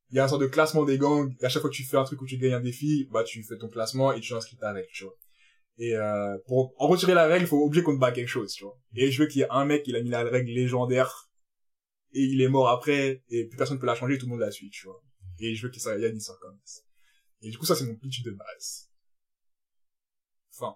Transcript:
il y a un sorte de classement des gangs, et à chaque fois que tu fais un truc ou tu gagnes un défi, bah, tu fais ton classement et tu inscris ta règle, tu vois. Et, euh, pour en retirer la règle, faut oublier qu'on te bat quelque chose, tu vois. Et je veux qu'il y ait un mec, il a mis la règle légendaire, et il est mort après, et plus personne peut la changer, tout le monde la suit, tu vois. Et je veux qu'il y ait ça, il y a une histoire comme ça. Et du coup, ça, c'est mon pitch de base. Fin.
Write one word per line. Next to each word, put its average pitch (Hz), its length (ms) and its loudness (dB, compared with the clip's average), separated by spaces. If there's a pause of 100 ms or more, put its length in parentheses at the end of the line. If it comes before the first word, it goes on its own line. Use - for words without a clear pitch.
il 127 80 -10
y - 20 6
a 135 40 4
un 139 40 4
sorte 143 140 0
de 135 60 4
classement 156 380 2
des 135 120 2
gangs, 143 340 2 (100)
et - 40 2
à 127 40 0
chaque 147 120 0
fois 147 80 -2
que 131 60 -6
tu 135 80 -8
fais 135 140 0
un 135 80 6
truc 131 160 -8
ou 131 40 -10
tu 131 120 -8
gagnes 127 160 2
un 120 80 -2
défi, 135 500 -2
bah, 110 120 0
tu 113 200 -10
fais 110 140 -12
ton 113 120 -10
classement 127 440 0
et 113 80 -6
tu 123 120 -10
inscris 113 240 -8
ta 104 140 -4
règle, 95 200 -8
tu - 120 -14
vois. 95 120 -16 (600)
Et, 117 180 -2
euh, 104 420 -2 (100)
pour 127 320 0
en 143 80 2
retirer 175 260 4
la 165 140 8
règle, 175 180 4
faut 151 180 2
oublier 147 200 4
qu'on 156 120 2
te 135 40 -2
bat 127 120 4
quelque 120 160 -4
chose, 110 260 -6
tu - 100 -14
vois. - 160 -16 (160)
Et 131 160 4
je 131 100 0
veux 151 60 6
qu'il 139 140 0
y - 20 4
ait - 80 0
un 135 140 2
mec, 147 200 2
il 123 100 -4
a 117 60 -2
mis 120 80 -4
la 120 140 0
règle 123 280 0
légendaire, 127 760 0 (840)
et 135 60 0
il 135 200 2
est 131 60 6
mort 131 220 6
après, 135 600 0
et 117 180 -2
plus - 100 -14
personne 135 220 -2
peut 123 80 -4
la 120 80 2
changer, 127 240 -2
tout 123 80 -10
le 120 60 -6
monde 117 60 -6
la 104 120 -2
suit, 101 180 -18
tu - 160 -18
vois. 95 160 -20 (380)
Et 113 160 -6
je 110 80 -8
veux 123 80 -8
qu'il - 80 -18
y - 40 -12
ait 120 80 -6
ça, 101 60 -2
il 107 60 -2
y - 20 2
a 113 40 0
une 110 80 -6
histoire 95 220 -14
comme - 240 -20
ça. - 180 -20 (600)
Et 110 80 -14
du 113 80 -12
coup, 135 80 -8
ça, 175 100 2
c'est 131 100 -4
mon 117 100 -8
pitch 131 260 -10
de 117 100 -10
base. - 580 -16 (1600)
Fin. 110 240 -10